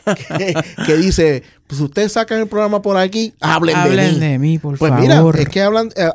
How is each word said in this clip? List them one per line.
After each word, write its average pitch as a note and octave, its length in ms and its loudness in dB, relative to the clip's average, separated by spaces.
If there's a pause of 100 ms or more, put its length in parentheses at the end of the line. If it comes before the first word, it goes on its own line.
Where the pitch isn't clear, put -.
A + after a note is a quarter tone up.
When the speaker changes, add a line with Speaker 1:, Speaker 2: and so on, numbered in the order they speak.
Speaker 1:
<laughs> - 0 - (320)
Que, F#3 160 -2 (320)
que D#3 100 4
dice, D#3+ 460 2 (240)
"Pues, C#3 140 -8
ustedes G3+ 320 -4
sacan A3 280 -2
el A3 60 -2
programa G#3 360 -2
por G3+ 140 0
aquí, G#3 440 -2
hablen D#3+ 340 0
de F3+ 80 2
Speaker 2:
Hablen F#3 320 2
Speaker 1:
mí". D#3 60 0
Speaker 2:
de D3 180 0
mí, D#3 200 0
por C#3+ 200 -6
Speaker 1:
Pues D#3 120 2
Speaker 2:
favor. B2+ 120 2 (320)
Speaker 1:
mira, D#3 80 0
es C#3 60 -2
que F#3+ 120 -2
hablan, A3 360 0
eh, F3+ 180 0